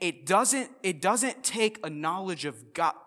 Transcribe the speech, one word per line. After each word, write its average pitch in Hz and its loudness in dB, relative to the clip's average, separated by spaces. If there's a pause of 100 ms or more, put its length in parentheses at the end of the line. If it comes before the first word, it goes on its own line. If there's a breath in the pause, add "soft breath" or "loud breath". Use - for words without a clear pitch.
it 160 -2
doesn't, 240 2 (120)
it 175 -2
doesn't 233 0
take 214 0
a 156 -6
knowledge 160 -4
of 117 -10
God, 165 2 (100)